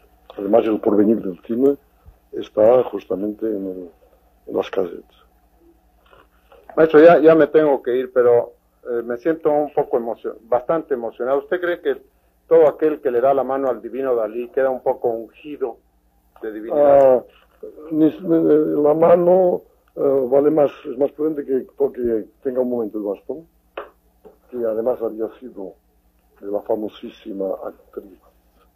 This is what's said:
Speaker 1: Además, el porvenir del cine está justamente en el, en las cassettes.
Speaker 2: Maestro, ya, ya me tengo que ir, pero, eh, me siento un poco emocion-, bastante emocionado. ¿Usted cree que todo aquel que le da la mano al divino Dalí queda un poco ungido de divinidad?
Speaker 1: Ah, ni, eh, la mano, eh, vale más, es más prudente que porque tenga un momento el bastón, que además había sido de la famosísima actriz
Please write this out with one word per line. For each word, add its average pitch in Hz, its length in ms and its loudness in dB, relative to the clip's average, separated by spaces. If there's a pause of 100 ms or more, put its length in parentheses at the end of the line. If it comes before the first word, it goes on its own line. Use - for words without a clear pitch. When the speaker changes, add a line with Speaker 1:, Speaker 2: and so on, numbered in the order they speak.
(360)
Speaker 1:
Además, 107 280 0
el 107 160 -2
porvenir 104 420 2
del 92 200 -10
cine 139 340 0 (560)
está 113 520 2
justamente 104 640 -8
en 101 200 -6
el, 92 240 -12 (560)
en - 100 -10
las - 140 -2
cassettes. - 460 -8 (1600)
Speaker 2:
Maestro, 156 240 6
ya, 170 180 10
ya 160 160 6
me 151 120 4
tengo 151 360 2
que 123 140 -2
ir, 127 160 -6
pero, 120 400 2 (320)
eh, 120 180 -6
me 120 140 -8
siento 160 340 -4
un 147 220 -2
poco 143 240 -2
emocion-, 117 460 -8
bastante 123 520 -4
emocionado. 120 440 -4
¿Usted 175 220 -6
cree 175 200 -6
que 135 220 -6 (440)
todo 160 220 6
aquel 151 320 -2
que 131 100 -4
le 120 120 0
da 135 100 2
la 131 120 0
mano 135 260 -4
al 110 100 -6
divino 123 340 -6
Dalí 117 360 -6
queda 131 180 0
un 127 140 -6
poco 127 260 -2
ungido 117 720 -8 (640)
de 110 100 -10
divinidad? 135 640 4
Speaker 1:
Ah, 117 80 -4 (640)
ni, 156 160 2
eh, 143 140 0
la 156 760 2
mano, 175 680 4 (340)
eh, 135 340 0
vale 143 200 4
más, 147 200 2 (140)
es 127 140 -12
más 139 140 0
prudente 151 320 -6
que 123 220 -4 (100)
porque 120 500 -2 (160)
tenga 127 180 -2
un 123 100 -2
momento 110 280 -6
el 104 60 -6
bastón, 131 420 -10 (1040)
que 127 140 -14
además 113 380 -4
había 107 260 -6 (120)
sido 101 340 -16 (640)
de 101 100 -14
la 101 100 -6
famosísima 107 880 -8 (180)
actriz - 540 -18 (580)